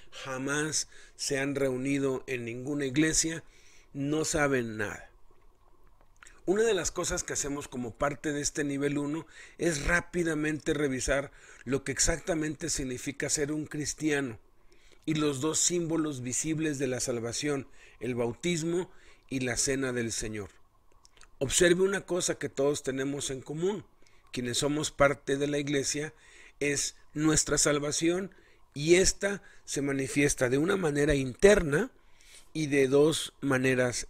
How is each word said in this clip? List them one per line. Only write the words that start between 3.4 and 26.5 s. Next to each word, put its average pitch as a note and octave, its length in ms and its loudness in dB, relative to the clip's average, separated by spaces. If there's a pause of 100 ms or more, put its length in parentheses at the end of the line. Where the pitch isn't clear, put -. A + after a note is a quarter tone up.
no D3 320 -2
saben C3 520 0
nada. G2+ 280 -6 (1400)
Una G3+ 160 4
de A3+ 100 4
las E3+ 180 0
cosas F3 340 -4
que D3 100 -8
hacemos C#3+ 340 -4
como B2 260 -8
parte C#3+ 380 -2
de C#3+ 80 -2
este D3 240 -2
nivel C#3+ 320 0
uno D3 300 -4 (320)
es D#3 260 0
rápidamente D#3+ 880 0
revisar C#3 580 0 (340)
lo C3 200 -2
que C#3 80 -4
exactamente D#3+ 800 0
significa C3+ 580 -6
ser D3 240 -2
un D3+ 140 -4
cristiano C#3+ 720 -2 (640)
y D#3 100 0
los D3 280 0
dos D#3 160 0
símbolos D#3+ 640 0
visibles D3+ 560 -2
de C#3 80 0
la B2+ 140 -2
salvación, A#2+ 680 -4 (320)
el B2 140 -4
bautismo E3 760 -2 (380)
y C3+ 120 -4
la B2 180 -2
cena C3+ 340 0
del A#2 180 -2
Señor. G#2+ 380 -8 (880)
Observe F3 440 4
una G3 240 0
cosa F3 300 -2
que C#3+ 120 -6
todos C#3+ 340 0
tenemos C3+ 460 -4
en C3 140 -6
común, E3+ 420 -4 (480)
quienes A#2+ 240 -4
somos D3 340 0
parte C#3 460 2
de C#3+ 120 0
la C#3+ 100 -2
iglesia, C#3+ 560 -2 (460)